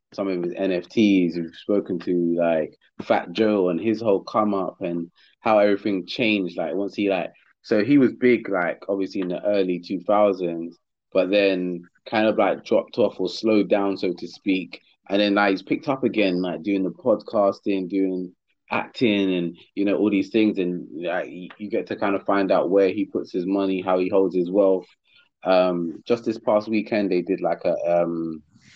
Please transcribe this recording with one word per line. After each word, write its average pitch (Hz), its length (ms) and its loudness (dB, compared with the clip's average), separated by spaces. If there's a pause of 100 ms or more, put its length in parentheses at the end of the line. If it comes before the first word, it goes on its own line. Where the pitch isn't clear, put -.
(120)
some 98 160 -6
of 90 140 -2
his 87 140 -4
N 95 160 -2
F 87 160 -4
Ts. 95 480 4
We've 82 180 -6
spoken 98 460 -2
to, 87 380 0
like, 82 360 0 (280)
Fat 95 300 -2
Joe 104 380 2
and 82 100 -2
his 110 220 -2
whole 98 200 2
come 107 300 -2
up 92 280 -4
and 87 300 -6 (300)
how 110 180 4
everything 101 480 2
changed. 101 500 -2
Like, 82 180 -4
once 98 200 -4
he, 101 140 0
like, 90 220 -2 (300)
so 107 240 0
he 143 140 4
was 123 160 4
big, 123 340 2
like, 90 400 -2
obviously 98 320 -4
in 90 80 -4
the 87 160 -6
early 95 360 0
two 92 200 -8
thousands, 90 800 0 (340)
but 92 180 0
then 90 520 0 (260)
kind 110 180 0
of, 107 100 2
like, 95 280 0
dropped - 340 0
off 104 220 0
or 92 80 -2
slowed 104 400 0
down, 98 280 2
so 92 160 -2
to 87 160 -10
speak. 92 520 -4 (280)
And 101 120 0
then, 101 140 2
like, 101 160 4
he's 95 120 -2
picked - 260 -4
up 135 140 -2
again, 101 380 0
like, 82 220 -6
doing 98 200 -2
the 90 80 -2
podcasting, 101 960 0
doing 92 460 -2 (360)
acting 101 640 0
and, 87 220 -4 (180)
you 98 100 -2
know, 98 120 2
all 104 140 2
these 98 200 0
things. 107 280 2
And, 90 300 -4 (160)
like, 85 240 -4
you, 85 300 -14
you 104 120 -12
get 113 180 -2
to 104 80 -6
kind 101 200 -2
of - 80 -8
find 98 260 0
out 90 200 2
where 98 180 4
he 101 160 -2
puts - 260 -6
his 90 160 -4
money, 95 360 0
how 92 160 0
he 92 100 0
holds 95 260 2
his 90 160 0
wealth. 95 360 4 (580)
Um, 90 640 2
just 117 180 0
this 110 140 -2
past 107 300 0
weekend, 107 420 0
they 90 120 2
did, 92 180 -2
like, 85 240 -2
a, 85 380 2
um, 82 400 -4 (340)